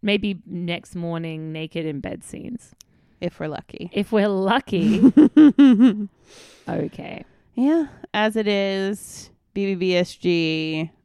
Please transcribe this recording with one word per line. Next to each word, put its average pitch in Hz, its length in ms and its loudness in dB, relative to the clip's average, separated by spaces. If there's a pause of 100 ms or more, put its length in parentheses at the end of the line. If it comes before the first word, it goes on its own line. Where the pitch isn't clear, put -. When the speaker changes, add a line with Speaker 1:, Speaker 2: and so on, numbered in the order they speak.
Speaker 1:
Maybe 202 440 -2
next 170 500 -10
morning 165 580 -8
naked 160 320 -8
in 147 160 -8
bed - 240 -12
scenes. - 500 -16 (460)
Speaker 2:
If - 180 -8
we're 156 80 -8
lucky. - 460 -14
Speaker 1:
If 196 180 -4
we're 214 160 2
lucky. 202 840 2 (140)
Speaker 2:
<laughs> 247 840 6 (580)
Speaker 1:
Okay. - 560 -8 (320)
Speaker 2:
Yeah. 294 320 0 (260)
As 214 220 0
it 214 120 -2
is, 196 840 -4 (240)
B 202 140 -2
B 196 80 -2
B 180 200 0
S 180 200 0
G 160 760 -2 (140)